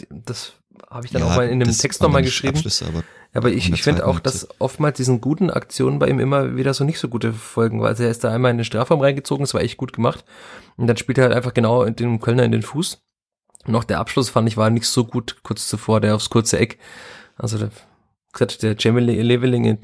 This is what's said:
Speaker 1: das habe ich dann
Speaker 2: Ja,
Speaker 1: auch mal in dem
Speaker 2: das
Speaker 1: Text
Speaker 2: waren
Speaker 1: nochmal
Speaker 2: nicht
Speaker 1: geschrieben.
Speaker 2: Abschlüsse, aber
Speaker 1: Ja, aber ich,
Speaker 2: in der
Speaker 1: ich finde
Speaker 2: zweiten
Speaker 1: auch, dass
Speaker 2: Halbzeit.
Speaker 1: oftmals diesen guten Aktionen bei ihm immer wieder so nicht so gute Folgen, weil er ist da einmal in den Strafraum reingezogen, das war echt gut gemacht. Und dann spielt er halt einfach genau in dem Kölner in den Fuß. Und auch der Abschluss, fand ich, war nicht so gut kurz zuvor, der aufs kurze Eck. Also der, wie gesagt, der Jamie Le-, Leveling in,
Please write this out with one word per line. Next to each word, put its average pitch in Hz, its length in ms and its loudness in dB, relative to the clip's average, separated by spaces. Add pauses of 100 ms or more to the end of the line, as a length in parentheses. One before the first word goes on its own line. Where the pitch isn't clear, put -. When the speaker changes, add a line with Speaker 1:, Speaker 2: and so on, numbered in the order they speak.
(100)
Speaker 1:
das - 440 -14 (340)
habe 120 180 -14
ich 120 60 -18
dann - 100 0
Speaker 2:
Ja, 82 100 2
Speaker 1:
auch - 40 4
mal 123 120 4
in 127 100 0
dem 120 100 4
Speaker 2:
das 117 100 2
Speaker 1:
Text - 220 -2
Speaker 2:
waren 165 80 6
Speaker 1:
nochmal 139 140 4
Speaker 2:
nicht 127 80 0
Speaker 1:
geschrieben. 135 260 -2
Speaker 2:
Abschlüsse, - 300 -2
aber 80 140 -4
Speaker 1:
Ja, - 40 -6 (300)
aber 117 160 2
ich, 92 160 0
Speaker 2:
in 87 60 2
der - 20 2
Speaker 1:
ich 82 80 -2
finde 139 200 2
Speaker 2:
zweiten 87 140 2
Speaker 1:
auch, 85 40 -6
dass 131 220 -2
Speaker 2:
Halbzeit. - 180 -14
Speaker 1:
oftmals 147 360 -2
diesen 127 240 0
guten 156 300 0
Aktionen - 480 -2
bei 143 100 2
ihm 131 120 2
immer 131 360 0
wieder 131 160 0
so 139 120 -2
nicht 156 160 -2
so - 80 -4
gute 113 240 -2
Folgen, 110 480 -2
weil 110 200 2
er 120 100 2
ist 113 140 -4
da 113 80 0
einmal 123 200 2
in 120 60 -2
den 113 60 -2
Strafraum 127 360 0
reingezogen, 139 420 0
das 139 120 -2
war 110 60 0
echt 127 160 -2
gut 131 160 -8
gemacht. - 320 -2 (520)
Und 120 100 -2
dann 113 100 4
spielt 127 220 -2
er 131 60 6
halt 117 100 4
einfach 123 200 -2
genau 120 280 4
in 117 140 -2
dem 117 240 0
Kölner 120 240 2
in 117 80 2
den 113 100 2
Fuß. - 400 -6 (640)
Und 110 80 0
auch 113 100 0
der 95 140 -2
Abschluss, - 320 -2
fand 113 180 2
ich, 107 80 -4
war 110 140 4
nicht 117 160 2
so - 180 2
gut - 380 -8
kurz - 260 -8
zuvor, 110 320 0
der 107 140 2
aufs - 160 -4
kurze - 280 2
Eck. - 200 -2 (580)
Also 110 220 -4
der, 107 120 -4
wie - 600 -20
gesagt, - 300 -4
der 110 160 0
Jamie 113 220 2
Le-, 117 220 2
Leveling 120 420 2
in, 110 200 2